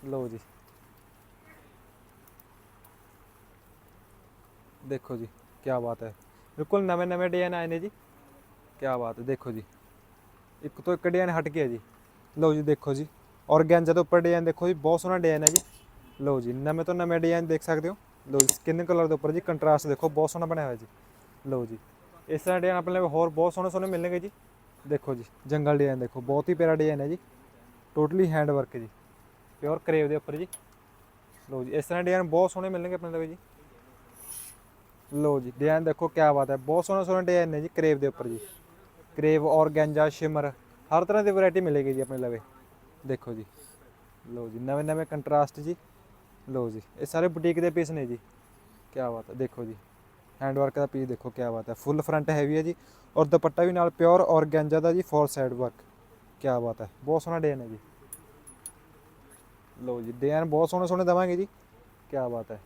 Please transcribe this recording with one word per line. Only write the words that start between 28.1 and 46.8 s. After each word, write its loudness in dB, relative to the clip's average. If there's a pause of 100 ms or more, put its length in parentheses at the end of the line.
ਹੈਂਡ 2
ਵਰਕ -2
ਜੀ, -12 (720)
ਪਿਓਰ -2
ਕਰੇਵ 2
ਦੇ -2
ਉੱਪਰ -6
ਜੀ। -8 (1040)
ਲਓ -6
ਜੀ, -10
ਇਸ -2
ਤਰ੍ਹਾਂ -4
ਡਿਜ਼ਾਈਨ 2
ਬਹੁਤ 2
ਸੋਹਣੇ -8
ਮਿਲਣਗੇ -6
ਆਪਣੇ -8
ਲਵੇ -6
ਜੀ। -14 (1800)
ਲਓ 2
ਜੀ, -10
ਡਿਜ਼ਾਈਨ 2
ਦੇਖੋ -2
ਕਿਆ 4
ਬਾਤ 2
ਹੈ, -2
ਬਹੁਤ 0
ਸੋਹਣੇ 0
ਸੋਹਣੇ 0
ਡਿਜ਼ਾਈਨ 2
ਨੇ -4
ਜੀ -8
ਕਰੇਵ 2
ਦੇ 0
ਉੱਪਰ -6
ਜੀ। -8 (760)
ਕਰੇਵ, 4
ਔਰਗੈਂਜਾ, 4
ਸ਼ਿਮਰ, -4 (400)
ਹਰ 4
ਤਰ੍ਹਾਂ 2
ਦੀ 2
ਵੈਰਾਈਟੀ 4
ਮਿਲੇਗੀ 0
ਜੀ -2
ਆਪਣੇ -6
ਲਵੇ। -4 (680)
ਦੇਖੋ -8
ਜੀ, -12 (840)
ਲਓ -10
ਜੀ, -12
ਨਵੇਂ -4
ਨਵੇਂ -4
ਕੰਟਰਾਸਟ -2
ਜੀ। -6 (720)
ਲਓ -4
ਜੀ, -12 (180)